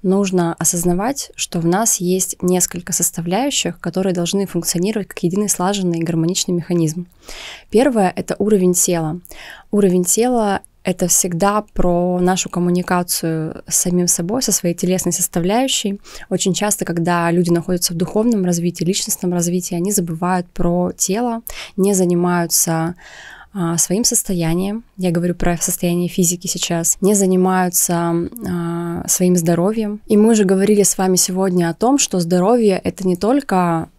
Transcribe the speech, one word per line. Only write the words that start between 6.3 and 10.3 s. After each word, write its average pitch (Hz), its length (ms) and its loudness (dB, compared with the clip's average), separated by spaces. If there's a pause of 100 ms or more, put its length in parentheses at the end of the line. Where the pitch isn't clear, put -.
механизм. 170 540 -2 (640)
Первое — 220 460 2
это - 220 -4
уровень 190 360 4
тела. 170 440 0 (520)
Уровень 185 340 4
тела — 220 560 0 (220)